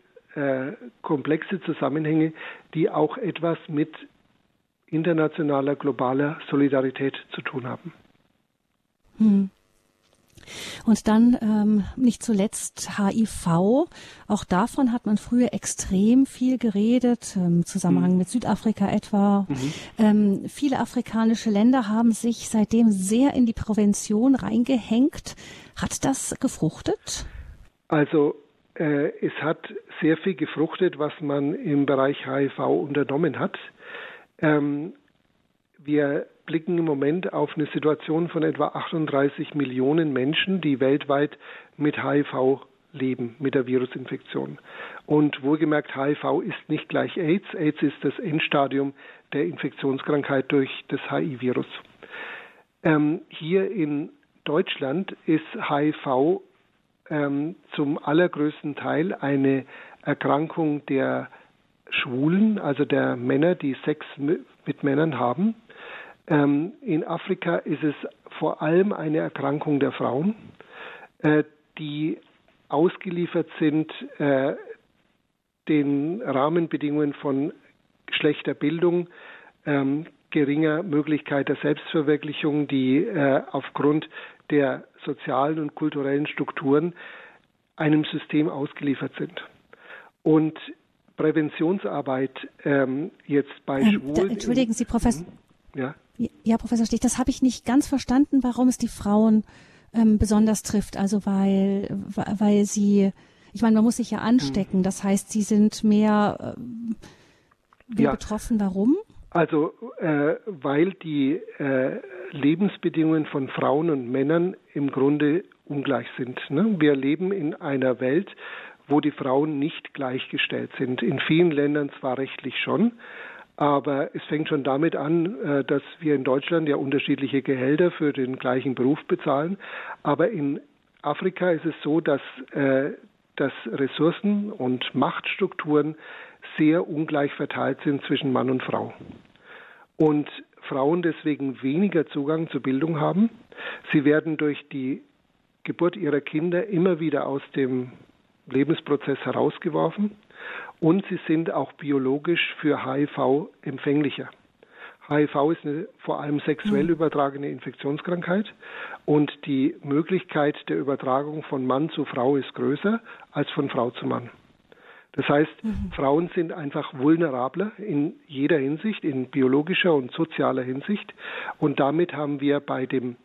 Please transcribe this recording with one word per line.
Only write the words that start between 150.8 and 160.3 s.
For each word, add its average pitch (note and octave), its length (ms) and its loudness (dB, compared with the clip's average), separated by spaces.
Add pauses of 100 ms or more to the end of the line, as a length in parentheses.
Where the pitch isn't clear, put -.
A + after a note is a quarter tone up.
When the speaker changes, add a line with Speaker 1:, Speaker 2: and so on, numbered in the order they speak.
Speaker 1:
und E3+ 280 4
sie F3 100 -6 (100)
sind E3 240 0
auch C#3+ 200 -4
biologisch C#3+ 880 -2
für C#3+ 240 0
H C3 140 -4
I D3 80 2
V C#3 440 0 (120)
empfänglicher. C#3+ 640 -2 (800)
H D3 120 2
I D3+ 60 4
V D3 260 2
ist E3 120 -6
eine D3+ 220 -6 (120)
vor D#3 220 -6
allem D3 260 -4
sexuell D#3 380 0
Speaker 2:
Mhm. E3+ 60 0
Speaker 1:
übertragene C#3+ 600 -2
Infektionskrankheit E3 960 -4 (580)
und D3 260 4 (140)
die C#3 380 0
Möglichkeit D3 760 0 (120)